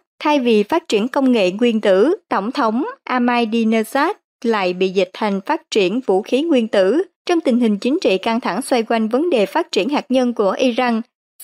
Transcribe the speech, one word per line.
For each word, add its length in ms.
Thay 200
vì 240
phát 240
triển 200
công 240
nghệ 200
nguyên 300
tử, 340
Tổng 220
thống 340
Ahmadinejad 1040
lại 300
bị 160
dịch 240
thành 280
phát 300
triển 340
vũ 160
khí 200
nguyên 260
tử. 360
Trong 160
tình 180
hình 180
chính 240
trị 160
căng 220
thẳng 220
xoay 220
quanh 240
vấn 220
đề 160
phát 260
triển 180
hạt 200
nhân 240
của 180
Iran, 500